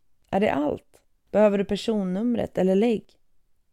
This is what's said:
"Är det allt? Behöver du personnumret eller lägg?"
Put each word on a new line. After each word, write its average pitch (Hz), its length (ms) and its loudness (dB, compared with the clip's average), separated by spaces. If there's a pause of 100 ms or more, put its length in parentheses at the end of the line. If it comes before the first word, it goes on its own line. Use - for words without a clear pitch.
(300)
"Är 196 100 0
det 214 120 2
allt? - 500 -6 (280)
Behöver 202 280 4
du 202 60 0
personnumret 208 960 -4
eller 185 160 2
lägg?" 220 300 0 (680)